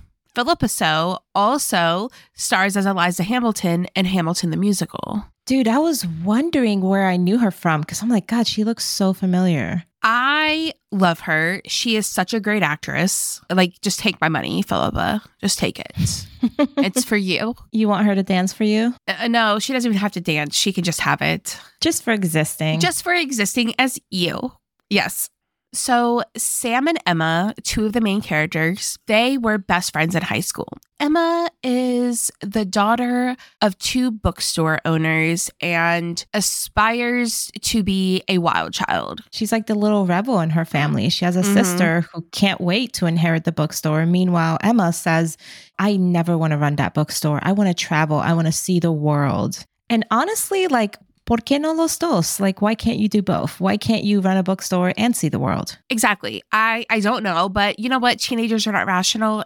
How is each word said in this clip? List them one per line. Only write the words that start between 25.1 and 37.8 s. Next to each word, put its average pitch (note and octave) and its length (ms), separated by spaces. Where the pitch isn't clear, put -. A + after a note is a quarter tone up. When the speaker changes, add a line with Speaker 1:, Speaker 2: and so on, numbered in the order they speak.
Speaker 1:
So A#3+ 480
Sam B3 500
and E4 200
Emma, E3 560
two - 220
of G#3+ 80
the A#3+ 80
main G#3 200
characters, D#3+ 880
they A#3+ 320
were A3 180
best F#3 360
friends D#3+ 220
in E3+ 60
high G#2+ 200
school. - 260
Emma E4+ 500
is B3 680
the G#3+ 240
daughter A#3+ 680
of G#3 180
two B3+ 320
bookstore D#3+ 720
owners D#3+ 640
and E3+ 640
aspires A#3+ 800
to A3 220